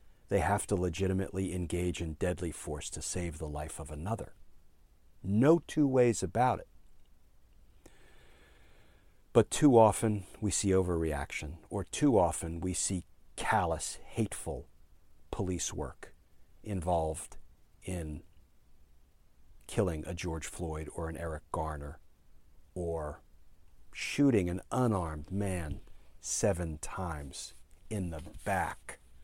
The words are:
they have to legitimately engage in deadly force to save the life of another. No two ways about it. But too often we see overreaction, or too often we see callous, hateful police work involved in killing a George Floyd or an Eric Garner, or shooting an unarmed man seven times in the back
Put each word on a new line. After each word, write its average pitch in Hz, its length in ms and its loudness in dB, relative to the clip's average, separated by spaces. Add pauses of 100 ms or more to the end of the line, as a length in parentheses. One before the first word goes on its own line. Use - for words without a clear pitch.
(300)
they 101 100 4
have 98 280 0
to 104 80 2
legitimately 92 800 0
engage 87 480 -2
in 82 120 -4
deadly 87 380 -2
force - 400 -8
to - 100 -10
save 175 380 -4
the 160 80 -4
life 151 320 -8
of 156 120 -10
another. 175 420 -6 (920)
No 131 440 6
two 151 200 4
ways 123 340 6
about 98 380 2
it. - 80 -14 (2750)
But - 160 8
too 131 300 8
often 107 460 6 (140)
we 104 120 0
see - 180 0
overreaction, 82 840 0 (180)
or 101 140 -4
too 131 340 4
often 85 400 0
we 92 140 -2
see 90 300 -2 (320)
callous, 82 720 -2
hateful - 600 -4 (640)
police 92 420 -2
work 73 400 -10 (500)
involved 85 760 -2 (460)
in 165 380 -6 (1400)
killing 87 400 0
a 92 80 -6
George 82 320 -6
Floyd 78 500 -6
or 82 140 -6
an 82 80 -8
Eric 80 240 -6 (100)
Garner, 76 460 -6 (800)
or 82 460 -4 (720)
shooting 117 580 4
an 90 120 -4 (100)
unarmed 92 600 0
man 92 480 -2 (420)
seven 85 560 0
times - 800 -8 (340)
in 95 220 -4
the 78 100 -8 (240)
back - 540 -2 (240)